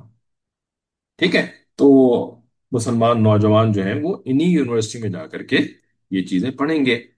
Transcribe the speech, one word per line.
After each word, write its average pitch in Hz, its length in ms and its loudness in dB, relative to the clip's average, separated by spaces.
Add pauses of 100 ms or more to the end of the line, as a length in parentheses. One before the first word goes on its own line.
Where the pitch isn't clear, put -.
(1200)
ठीक 180 160 0
है, - 120 0 (320)
तो 131 600 4 (340)
मुसलमान 117 480 0
नौजवान 107 520 2
जो 101 100 -2
हैं 107 200 -4
वो 180 240 -6
इन्हीं 139 220 0
यूनिवर्सिटी 120 540 -2
में 104 100 -6
जाकर 80 320 -12
के - 120 -2 (540)
ये 95 120 -2
चीजें 95 340 -4
पढ़ेंगे, 139 380 -2 (240)